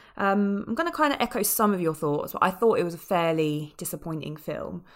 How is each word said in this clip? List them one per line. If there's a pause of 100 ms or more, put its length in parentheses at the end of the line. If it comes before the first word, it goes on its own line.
(160)
Um,
I'm
gonna
kinda
echo
some
of
your
thoughts,
but
I
thought
it
was
a
fairly
disappointing
film. (140)